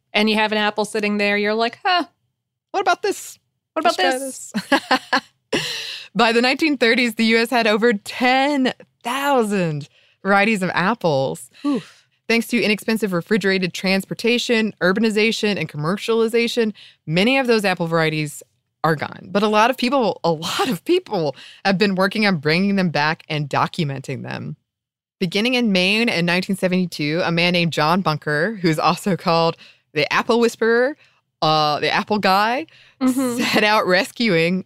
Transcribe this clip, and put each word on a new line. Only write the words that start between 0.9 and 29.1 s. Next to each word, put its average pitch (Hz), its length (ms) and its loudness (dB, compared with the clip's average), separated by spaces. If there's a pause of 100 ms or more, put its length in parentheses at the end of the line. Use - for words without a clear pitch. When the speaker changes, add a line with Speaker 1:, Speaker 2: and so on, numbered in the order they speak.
Speaker 1:
there, 202 180 0
you're 208 200 0
like, 226 280 -2
"Huh. 349 220 0 (640)
Speaker 2:
What 370 120 -4
about 381 200 0
this? - 380 -6 (340)
Speaker 1:
What 320 100 -4
about 330 140 0
Speaker 2:
Let's 269 180 2
try 262 40 -4
Speaker 1:
this?" 269 320 -12 (180)
Speaker 2:
this. - 920 -2 (200)
<laughs> - 320 -14
By 226 180 2
the 233 100 2
nineteen 277 360 0
thirties, 240 380 2
the 226 100 2
U 226 140 4
S 233 100 0
had 233 160 2
over 220 280 2
ten 262 800 0 (280)
thousand 214 880 -2 (320)
varieties 202 400 2
of 185 140 0
apples. 165 760 0 (160)
Speaker 1:
Oof. 269 360 -4 (280)
Speaker 2:
Thanks 226 180 0
to 233 160 0
inexpensive 208 480 -2
refrigerated 185 640 0
transportation, 220 1080 -2
urbanization, 208 800 0
and 156 80 -4
commercialization, 226 1040 -2 (320)
many 202 320 2
of 262 100 0
those 220 180 2
apple 180 200 0
varieties 156 560 -2 (420)
are 160 120 2
gone. - 340 -8
But 196 140 0
a 220 60 2
lot 214 200 4
of 254 80 -2
people, 240 460 0
a 170 80 2
lot 165 380 -4
of 190 160 -4
people 196 500 0 (300)
have 196 120 2
been 202 180 0
working 196 300 0
on 190 120 2
bringing 180 400 0
them 180 140 2
back 151 360 -2
and 147 220 -4
documenting 135 760 -4
them. 143 320 -10 (640)
Beginning 202 360 -2
in 233 180 2
Maine 202 360 2
in 170 160 0
nineteen 180 300 0
seventy-two, 180 680 -2
a 160 60 -2
man 170 220 2
named 170 200 0
John 156 280 2
Bunker, 156 600 -2
who's 165 180 0
also 165 380 0